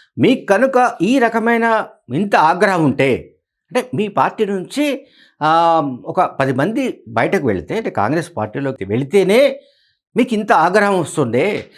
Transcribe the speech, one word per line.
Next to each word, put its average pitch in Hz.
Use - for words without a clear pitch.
మీకు 208
కనుక 247
ఈ 240
రకమైన 226
ఇంత 202
ఆగ్రహం 180
ఉంటే, 135
అంటే 247
మీ 208
పార్టీ 208
నుంచి, 254
ఆ, 165
ఒక 160
పది 135
మంది 214
బయటకు 135
వెళితే, 101
అంటే 220
కాంగ్రెస్ 131
పార్టీలోకి 110
వెళితేనే 185
మీకు 247
ఇంత 214
ఆగ్రహం 190
వస్తుందే, 143